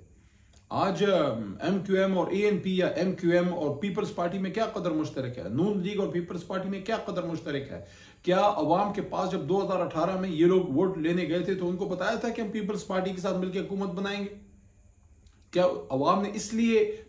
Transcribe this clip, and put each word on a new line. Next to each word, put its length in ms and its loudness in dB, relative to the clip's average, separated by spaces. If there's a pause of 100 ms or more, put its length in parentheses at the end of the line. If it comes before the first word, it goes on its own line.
(720)
आज, 320 2
अ, 260 4 (340)
एमक्यूएम 540 2
और 180 0
एएनपी 460 2
या 60 4
एमक्यूएम 600 2
और 320 -2
People's 300 -2
Party 280 -2
में 140 -2
क्या 120 0
कदर 260 -2
मुश्तरक 460 -4
है? 180 -6
नून 260 2
लीग 180 -2
और 120 -2
People's 320 -4
Party 260 -4
में 140 -6
क्या 140 -2
कदर 280 -6
मुश्तरक 460 -6
है? 160 -12 (380)
क्या 140 4
अवाम 520 2
के 100 -4
पास 280 -4
जब 180 -4
दो 100 2
हज़ार 240 0
अठारह 400 -2
में 80 -2
ये 160 4
लोग 300 4
वोट 220 2
लेने 280 0
गए 160 0
थे, 140 -2
तो 120 -2
उनको 180 -2
बताया 320 -2
था 120 -2
कि 120 -4
हम 80 -4
People's 340 -4
Party 280 -2
के 100 -8
साथ 180 -2
मिलकर 200 -4
हुकूमत 300 -4
बनाएंगे? 420 -6 (1200)
क्या 120 4
अवाम 560 2
ने 80 -2
इसलिए 800 2